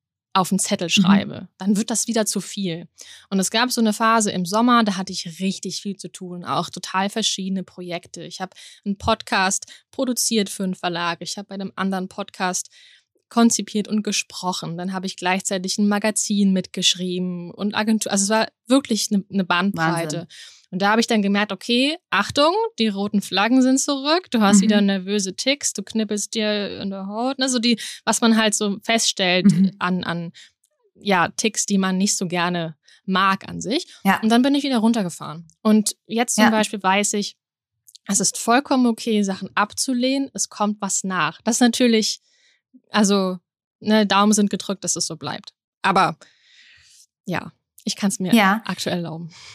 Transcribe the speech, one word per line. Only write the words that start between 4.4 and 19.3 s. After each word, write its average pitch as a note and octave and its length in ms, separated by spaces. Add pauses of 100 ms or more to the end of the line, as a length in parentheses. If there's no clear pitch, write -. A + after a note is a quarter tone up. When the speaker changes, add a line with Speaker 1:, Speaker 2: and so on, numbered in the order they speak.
Speaker 1:
Sommer, A#3 380
da G3 120
hatte F#3+ 160
ich E3+ 280
richtig F#3+ 420
viel G3 140
zu - 160
tun, F3 320
auch D3+ 260
total F#3+ 400
verschiedene F#3+ 540
Projekte. F3 580
Ich D#3 180
habe F#3 140 (300)
einen G3+ 140
Podcast G3+ 680 (260)
produziert A#3 600
für - 140
einen F#3 120
Verlag, F3 460
ich - 160
habe G3+ 100
bei G3 60
einem F#3+ 200
anderen F#3+ 340
Podcast - 600 (600)
konzipiert A3 600
und G#3 160
gesprochen. F3+ 720
Dann F3+ 140
habe F#3+ 140
ich F#3+ 100
gleichzeitig F#3+ 600
ein G#3 100
Magazin G3+ 640
mitgeschrieben F3+ 1000
und G3+ 240
Agentur. G#3+ 380
Also G3 120
es G3+ 60
war A3 160 (220)
wirklich B3 420
eine, G3+ 220